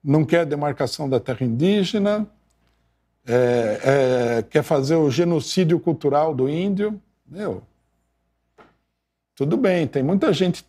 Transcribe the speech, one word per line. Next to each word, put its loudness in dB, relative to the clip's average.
não 2
quer 2
demarcação -4
da 0
terra -4
indígena, 0
é, 0
é, -2
quer 0
fazer 0
o 2
genocídio 0
cultural 0
do 0
índio. -2
Meu, -8
tudo -2
bem, 0
tem -4
muita 0
gente -2